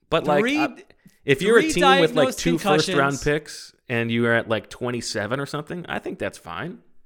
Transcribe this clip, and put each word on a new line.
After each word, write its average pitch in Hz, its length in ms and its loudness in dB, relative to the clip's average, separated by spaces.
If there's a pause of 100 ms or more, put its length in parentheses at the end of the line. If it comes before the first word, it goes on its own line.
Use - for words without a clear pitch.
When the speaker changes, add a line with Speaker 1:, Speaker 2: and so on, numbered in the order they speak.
(100)
Speaker 1:
but, - 140 0
like, 147 160 2
Speaker 2:
Three 269 180 0
Speaker 1:
I, 285 180 -2 (480)
if 139 180 0
you're 226 160 4
a - 40 6
Speaker 2:
three 311 100 0
Speaker 1:
team 269 280 4
with, 160 100 4
like, - 180 4
Speaker 2:
diagnosed - 100 -6
Speaker 1:
two 170 200 2
first-round 185 400 2 (220)
Speaker 2:
concussions. - 40 -10
Speaker 1:
picks - 500 -4 (140)
and 117 220 -2
you 117 160 2
are 117 80 4
at, 113 140 0
like, 107 220 -4
twenty-seven 117 680 -6
or 139 60 -6
something, 147 420 -10
I - 100 -6
think - 200 -10
that's - 200 -8
fine. 143 400 -12 (260)